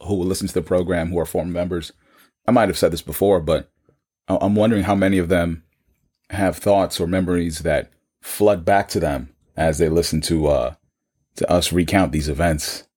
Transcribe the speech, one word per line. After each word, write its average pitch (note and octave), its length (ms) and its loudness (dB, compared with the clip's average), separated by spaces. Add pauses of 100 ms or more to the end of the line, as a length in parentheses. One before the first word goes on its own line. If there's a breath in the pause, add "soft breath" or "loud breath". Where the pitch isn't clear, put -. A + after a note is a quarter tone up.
who F#2+ 120 -2
will F2+ 100 0
listen F#2+ 220 -2
to - 60 -8
the F#2 80 -2
program F2 480 0
who F2 100 -2
are D#2+ 60 0
former F2 260 -4
members, F2 400 -4 (560 soft breath)
I A2 40 2
might A#2 180 4
have E2+ 80 -4
said E2+ 160 2
this D#2+ 80 -4
before, F#2+ 400 0
but D2+ 280 -2 (600)
I, F#2 100 0
I'm G#2 160 2
wondering G#2+ 280 2
how G2+ 120 0
many F#2+ 220 2
of F2 100 0
them E2+ 360 0 (680)
have F#2 280 -2
thoughts G2 420 2
or E2+ 80 -2
memories F2 520 -2
that D2+ 320 -2 (300)
flood G2+ 420 2
back - 260 2
to F#2 120 -4
them C#2 320 -4 (240)
as D#2+ 220 0
they E2 100 2
listen D#2+ 320 0
to, D#2 260 0
uh, B1+ 260 0 (600)
to - 160 -2
us F2 220 2
recount F2 400 2
these D2+ 160 -2
events. D#2+ 680 -4